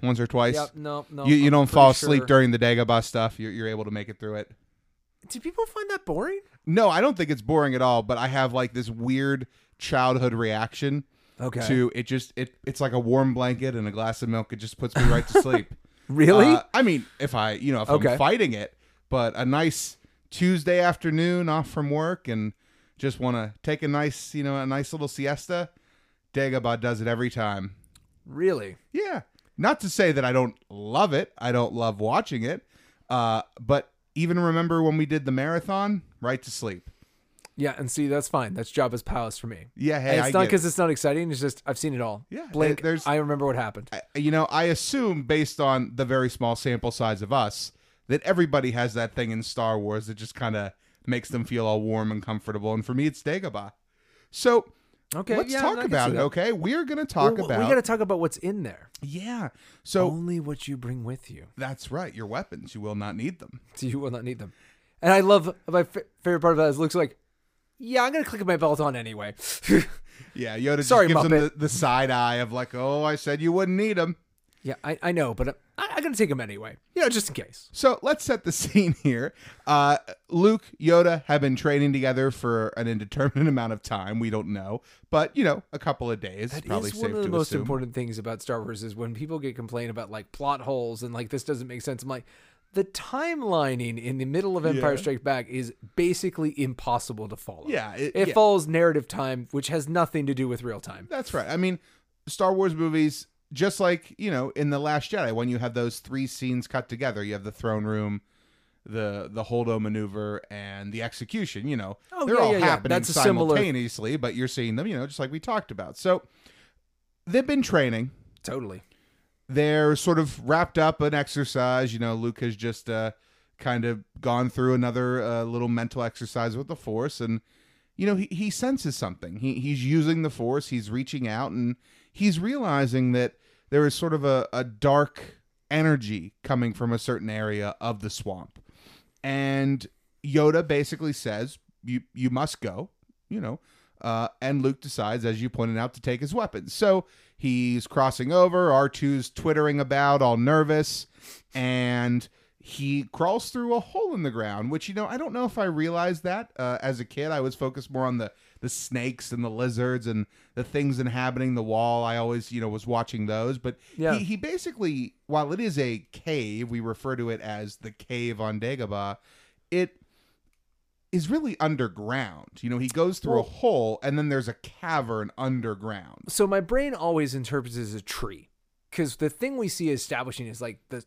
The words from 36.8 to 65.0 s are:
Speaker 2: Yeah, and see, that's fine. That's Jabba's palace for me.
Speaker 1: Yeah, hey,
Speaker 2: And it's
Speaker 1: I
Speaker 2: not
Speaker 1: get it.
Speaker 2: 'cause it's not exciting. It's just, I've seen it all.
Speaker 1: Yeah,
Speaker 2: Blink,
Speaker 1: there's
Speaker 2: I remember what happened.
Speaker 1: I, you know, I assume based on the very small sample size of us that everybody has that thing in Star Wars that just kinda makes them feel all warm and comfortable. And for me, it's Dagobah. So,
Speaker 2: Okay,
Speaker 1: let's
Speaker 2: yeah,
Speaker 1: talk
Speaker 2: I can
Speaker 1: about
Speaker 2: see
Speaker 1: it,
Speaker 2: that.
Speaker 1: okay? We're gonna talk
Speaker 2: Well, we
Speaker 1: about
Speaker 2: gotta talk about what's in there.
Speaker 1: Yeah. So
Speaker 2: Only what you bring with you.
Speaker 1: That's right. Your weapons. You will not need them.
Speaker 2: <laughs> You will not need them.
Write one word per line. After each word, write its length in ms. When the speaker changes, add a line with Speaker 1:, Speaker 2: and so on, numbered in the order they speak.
Speaker 2:
Yeah, 220
and 140
see, 160
that's 220
fine. 240
That's 180
Jabba's 320
palace 340
for 100
me. 180
Speaker 1:
Yeah, 240
hey, 120
Speaker 2:
And 80
it's 80
Speaker 1:
I 40
Speaker 2:
not 120
Speaker 1:
get 40
it. 40
Speaker 2:
'cause 140
it's 120
not 120
exciting. 400
It's 120
just, 240
I've 120
seen 160
it 60
all. 300
Speaker 1:
Yeah, 240
Speaker 2:
Blink, 280
Speaker 1:
there's 240
Speaker 2:
I 100
remember 300
what 120
happened. 340
Speaker 1:
I, 100
you 140
know, 140
I 200
assume 580
based 360
on 360
the 100
very 240
small 260
sample 360
size 300
of 120
us 400
that 160
everybody 480
has 220
that 200
thing 180
in 120
Star 340
Wars 300
that 80
just 200
kinda 380
makes 220
them 160
feel 240
all 140
warm 320
and 100
comfortable. 500
And 120
for 80
me, 140
it's 140
Dagobah. 520
So, 340
Speaker 2:
Okay, 220
Speaker 1:
let's 160
Speaker 2:
yeah, 100
Speaker 1:
talk 180
Speaker 2:
I 20
can 100
Speaker 1:
about 140
Speaker 2:
see 80
Speaker 1:
it, 40
Speaker 2:
that. 80
Speaker 1:
okay? 280
We're 320
gonna 180
talk 340
Speaker 2:
Well, 120
we 60
Speaker 1:
about 120
Speaker 2:
gotta 140
talk 180
about 220
what's 160
in 260
there. 260
Speaker 1:
Yeah. 480
So 260
Speaker 2:
Only 300
what 300
you 80
bring 260
with 260
you. 180
Speaker 1:
That's 340
right. 240
Your 120
weapons. 460
You 60
will 160
not 220
need 220
them. 200
Speaker 2:
<laughs> 120
You 180
will 120
not 120
need 160
them. 140